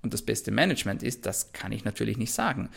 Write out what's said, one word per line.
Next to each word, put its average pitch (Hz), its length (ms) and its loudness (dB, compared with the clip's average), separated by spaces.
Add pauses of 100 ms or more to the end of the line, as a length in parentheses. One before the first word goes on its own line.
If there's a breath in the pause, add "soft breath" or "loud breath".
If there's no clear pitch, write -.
und 110 120 0
das 110 80 -2
beste 110 280 0
Management 117 540 2
ist, 120 220 -2
das - 260 -2
kann - 180 -6
ich 110 140 -4
natürlich 107 320 0
nicht 117 160 -2
sagen. 135 440 0